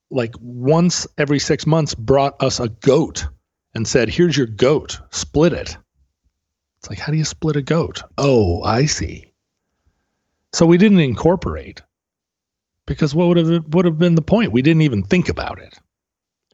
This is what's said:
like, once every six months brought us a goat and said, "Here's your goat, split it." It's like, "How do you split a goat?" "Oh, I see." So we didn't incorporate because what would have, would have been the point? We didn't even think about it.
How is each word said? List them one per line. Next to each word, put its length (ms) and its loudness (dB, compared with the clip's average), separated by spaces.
like, 280 -4
once 680 0
every 220 0
six 260 -2
months 280 0
brought 480 0
us 180 -2
a 80 -4
goat 580 0
and 140 -4
said, 220 0
"Here's 260 0
your 100 0
goat, 540 -2
split 440 0
it." 240 -10
It's 120 -20
like, 100 -14
"How 100 -8
do 80 0
you 60 0
split 320 -4
a 60 -2
goat?" 400 -4
"Oh, 460 2
I 240 0
see." 460 -8
So 140 2
we 120 6
didn't 220 6
incorporate 800 -2
because 280 -2
what 120 2
would 120 4
have, 260 0
would 100 2
have 140 0
been 160 4
the 80 2
point? 300 0
We 100 2
didn't 200 4
even 200 0
think 260 0
about 300 -6
it. 160 -20